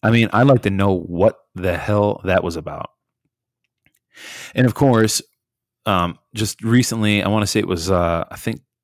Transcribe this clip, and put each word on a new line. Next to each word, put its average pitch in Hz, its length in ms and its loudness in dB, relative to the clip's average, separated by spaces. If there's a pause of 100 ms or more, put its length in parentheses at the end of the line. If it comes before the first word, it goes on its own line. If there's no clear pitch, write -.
I 110 80 2
mean, 113 220 4
I'd 120 140 4
like 131 160 4
to 101 80 0
know 98 220 0
what 87 460 0 (160)
the 90 240 -4
hell 104 460 0
that 92 200 0
was 85 120 -6
about. 78 340 -12 (1600)
And 127 120 2
of 110 80 0
course, 113 480 2 (640)
um, 87 320 -2 (160)
just 107 280 -6
recently, 113 600 2
I 90 60 -2
wanna 104 180 0
say 107 140 -2
it - 60 -4
was, 87 240 -4
uh, 85 400 0
I - 60 -18
think 117 240 -10 (240)